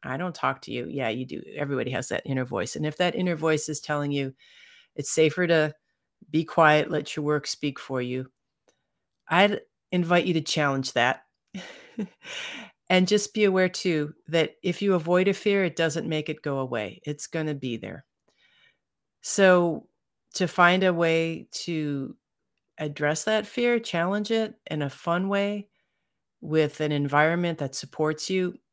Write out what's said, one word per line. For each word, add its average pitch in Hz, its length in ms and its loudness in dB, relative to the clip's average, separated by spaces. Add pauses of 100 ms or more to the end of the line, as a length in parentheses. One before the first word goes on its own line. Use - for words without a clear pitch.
I 131 120 -6
don't 170 180 -6
talk 131 300 -4
to - 80 -12
you." 120 180 -6
Yeah, 131 200 -4
you 123 160 -4
do. - 180 -10 (100)
Everybody 139 380 -4
has - 160 -4
that - 180 -4
inner 131 200 -2
voice. 101 320 -4
And 151 80 -4
if 151 120 -4
that 180 180 0
inner 180 200 0
voice 156 320 0
is 151 140 -6
telling 143 320 -4
you, 135 200 -2 (600)
"It's - 160 -2
safer 160 360 4
to 156 260 4 (580)
be 156 140 0
quiet, 151 440 6
let - 240 -4
your 151 120 -4
work 147 200 0
speak - 320 -4
for 131 240 -6
you," 127 300 -6 (960)
I'd 196 320 4 (320)
invite 175 340 2
you 175 100 0
to 160 60 0
challenge 139 520 -2
that. 123 300 2 (300)
<laughs> - 540 -12 (840)
And 185 160 4
just 208 280 2
be 214 100 2
aware, 185 240 4
too, 160 460 -2 (160)
that 160 340 0
if 180 180 -2
you 196 120 2
avoid 180 340 2
a 196 60 2
fear, 196 320 0
it 151 100 -4
doesn't 165 320 -2
make 156 220 -4
it - 120 -8
go 139 180 -4
away. 117 460 -6
It's 147 220 -6
gonna 156 260 -4
be 131 220 -6
there. 101 300 -12 (1120)
So 180 720 4 (460)
to 180 120 0
find 185 380 6
a 185 80 4
way 165 580 0
to 147 640 -4 (640)
address 151 480 -2
that 214 200 0
fear, 240 340 0
challenge 202 520 -2
it 220 240 -2 (120)
in 151 160 -2
a 143 60 -2
fun 175 380 -2
way 202 400 -2 (720)
with 151 400 0
an 151 140 0
environment 156 640 2
that 135 180 -6
supports 151 540 -4
you, 185 280 -2 (160)